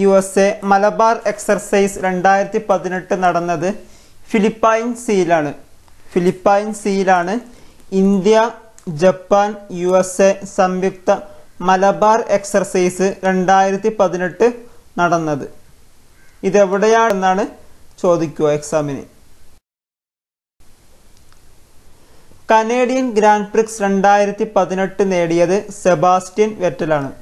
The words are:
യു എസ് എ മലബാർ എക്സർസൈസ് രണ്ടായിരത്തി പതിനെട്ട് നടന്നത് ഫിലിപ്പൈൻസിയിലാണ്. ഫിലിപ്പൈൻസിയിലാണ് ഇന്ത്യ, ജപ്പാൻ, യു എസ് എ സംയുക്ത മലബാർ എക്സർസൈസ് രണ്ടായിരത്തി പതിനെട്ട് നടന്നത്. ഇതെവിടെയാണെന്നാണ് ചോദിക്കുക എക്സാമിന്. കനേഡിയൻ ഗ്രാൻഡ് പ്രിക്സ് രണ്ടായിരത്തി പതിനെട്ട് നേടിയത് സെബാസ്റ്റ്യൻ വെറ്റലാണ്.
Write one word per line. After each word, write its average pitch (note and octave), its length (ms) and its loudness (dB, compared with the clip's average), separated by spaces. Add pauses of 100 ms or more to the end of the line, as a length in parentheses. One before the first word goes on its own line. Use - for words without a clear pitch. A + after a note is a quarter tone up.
യു G3 160 4
എസ് F#3+ 260 0
എ - 20 4 (260)
മലബാർ G#3+ 440 2 (160)
എക്സർസൈസ് G3 720 -2
രണ്ടായിരത്തി G3 640 0
പതിനെട്ട് F3+ 560 -4
നടന്നത് F3 440 -2 (640)
ഫിലിപ്പൈൻസിയിലാണ്. A3 1200 0 (600)
ഫിലിപ്പൈൻസിയിലാണ് G3 1200 0 (680)
ഇന്ത്യ, G3 340 2 (680)
ജപ്പാൻ, G3+ 480 2 (320)
യു F3+ 100 0 (100)
എസ് F#3 260 -4
എ - 20 2 (280)
സംയുക്ത F#3 520 -2 (600)
മലബാർ G3 520 2 (160)
എക്സർസൈസ് F#3 720 -2 (160)
രണ്ടായിരത്തി F#3+ 760 2
പതിനെട്ട് F3+ 480 0 (540)
നടന്നത്. D#3+ 440 -2 (1040)
ഇതെവിടെയാണെന്നാണ് G3+ 960 2 (580)
ചോദിക്കുക D#3 460 0 (100)
എക്സാമിന്. D3 440 -6 (3500)
കനേഡിയൻ B3 520 2 (140)
ഗ്രാൻഡ് G#3 320 2
പ്രിക്സ് A3 320 -2
രണ്ടായിരത്തി G3+ 640 2 (100)
പതിനെട്ട് F#3+ 560 -2
നേടിയത് F3 460 0 (260)
സെബാസ്റ്റ്യൻ F#3 680 2 (140)
വെറ്റലാണ്. D#3 480 -2 (100)